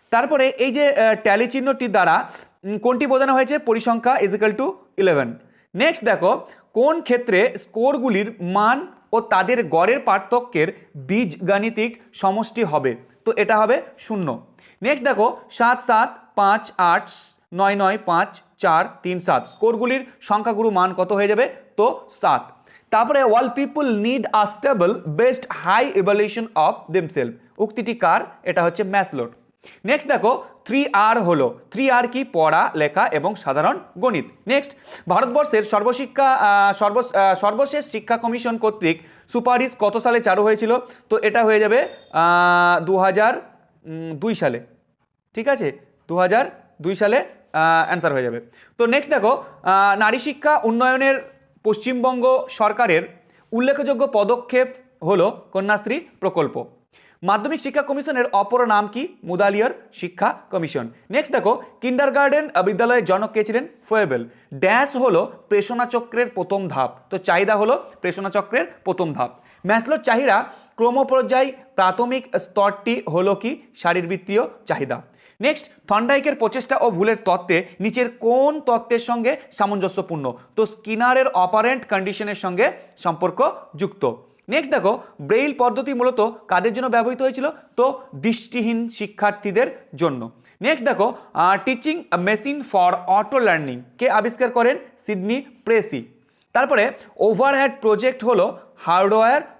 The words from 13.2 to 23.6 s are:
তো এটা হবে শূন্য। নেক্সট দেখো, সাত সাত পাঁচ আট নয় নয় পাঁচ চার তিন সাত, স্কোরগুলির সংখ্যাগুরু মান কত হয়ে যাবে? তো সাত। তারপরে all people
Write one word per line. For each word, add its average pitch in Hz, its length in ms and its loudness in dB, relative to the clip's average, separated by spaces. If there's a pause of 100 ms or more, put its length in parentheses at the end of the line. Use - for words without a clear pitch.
তো 226 100 0
এটা 214 220 2
হবে 220 240 2 (180)
শূন্য। 165 460 -6 (360)
নেক্সট 254 220 -2
দেখো, 233 340 0 (140)
সাত 247 360 0
সাত 233 320 2 (160)
পাঁচ 208 420 2
আট 185 320 2 (440)
নয় 196 220 2
নয় 202 300 0
পাঁচ 175 360 -2 (160)
চার 170 280 2 (180)
তিন 180 160 -4
সাত, 156 280 0
স্কোরগুলির 240 580 -2 (160)
সংখ্যাগুরু 214 480 -2
মান 185 240 2
কত 180 180 -2
হয়ে 202 160 2
যাবে? 214 220 2 (280)
তো - 320 0 (120)
সাত। 147 400 -2 (280)
তারপরে 254 340 2
all 247 240 4
people 277 420 -2